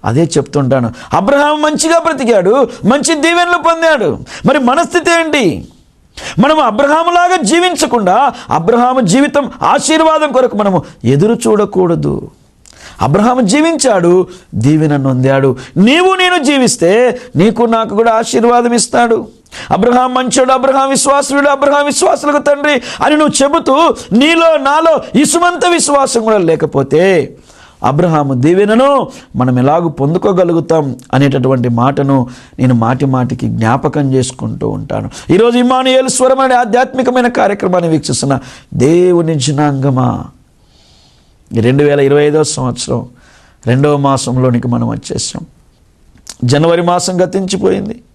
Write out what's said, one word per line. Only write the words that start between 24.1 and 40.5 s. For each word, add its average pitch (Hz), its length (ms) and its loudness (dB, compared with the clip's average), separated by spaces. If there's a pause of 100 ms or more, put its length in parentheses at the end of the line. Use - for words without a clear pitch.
నీలో 320 460 2
నాలో 294 640 0
ఇసుమంత 349 440 0
విశ్వాసం 285 580 0
కూడా 220 140 2
లేకపోతే, 160 1000 0 (480)
అబ్రహాము 147 500 0
దీవెనను 208 760 2 (280)
మనం 127 240 0
ఎలాగూ 156 300 2
పొందుకోగలుగుతాం 165 1040 0 (180)
అనేటటువంటి 131 560 0
మాటను 135 580 0 (320)
నేను 127 140 2
మాటి 120 320 0
మాటికి 127 420 -4
జ్ఞాపకం 131 680 -2
చేసుకుంటూ 113 560 -4
ఉంటాను. 104 400 -8 (200)
ఈరోజు 233 280 2
ఇమ్మానుయేలు 262 500 0
స్వరం 254 320 0
అనే 262 160 2
ఆధ్యాత్మికమైన 247 720 0
కార్యక్రమాన్ని 196 600 -2
వీక్షిస్తున్న 139 500 -2 (340)
దేవుని 170 640 2
జనాంగమా, 135 880 -2 (1300)